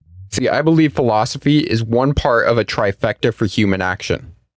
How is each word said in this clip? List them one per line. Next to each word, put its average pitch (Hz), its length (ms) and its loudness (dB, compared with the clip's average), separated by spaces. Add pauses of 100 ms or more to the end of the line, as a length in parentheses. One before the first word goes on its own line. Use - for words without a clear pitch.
(300)
See, - 180 -2
I 139 140 0
believe 160 300 2
philosophy 127 680 0
is 113 220 -2
one 123 320 0
part 120 320 2
of 117 120 2
a 107 60 2
trifecta 107 680 -2
for - 140 -2
human 98 340 0
action. - 540 -4 (240)